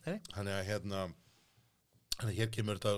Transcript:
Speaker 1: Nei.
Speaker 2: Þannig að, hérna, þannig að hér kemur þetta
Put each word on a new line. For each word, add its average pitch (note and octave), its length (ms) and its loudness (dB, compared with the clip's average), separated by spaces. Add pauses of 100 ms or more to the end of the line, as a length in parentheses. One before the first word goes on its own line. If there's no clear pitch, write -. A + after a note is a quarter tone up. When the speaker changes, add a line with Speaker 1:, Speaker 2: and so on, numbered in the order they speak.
Speaker 1:
Nei. F#3 240 -2
Speaker 2:
Þannig G2 280 -2
að, F#2+ 120 0
hérna, G2+ 360 0 (1080)
þannig G#2+ 220 0
að G2+ 60 0
hér A2+ 120 2
kemur G#2 280 0
þetta G#2 180 4